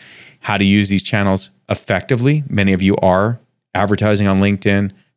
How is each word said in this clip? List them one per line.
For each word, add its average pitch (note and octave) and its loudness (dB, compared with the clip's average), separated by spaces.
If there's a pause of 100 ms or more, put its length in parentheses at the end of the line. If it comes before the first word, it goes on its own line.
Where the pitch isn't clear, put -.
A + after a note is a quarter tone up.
(400)
how G#2 -4
to G2+ 0
use G2 4
these F#2+ 0
channels G2 -2 (180)
effectively. B2 -2
Many G2 0
of F#2 0
you G2 2
are G2 0 (340)
advertising G2+ 0
on F#2+ 2
LinkedIn, G2 0 (240)